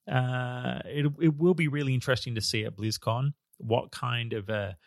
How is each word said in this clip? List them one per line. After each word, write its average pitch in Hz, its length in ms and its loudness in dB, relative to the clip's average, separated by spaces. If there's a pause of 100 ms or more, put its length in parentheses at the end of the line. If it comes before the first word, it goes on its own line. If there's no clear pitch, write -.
(100)
uh, 123 760 -2
it, 143 200 0 (140)
it 160 160 6
will 175 180 6
be 156 140 2
really 139 260 0
interesting 123 400 0
to 110 60 -2
see 107 240 0
at 113 120 -6
BlizzCon 117 580 0 (240)
what 117 340 0
kind 117 400 -4
of 107 160 -4
a, 101 280 -4 (100)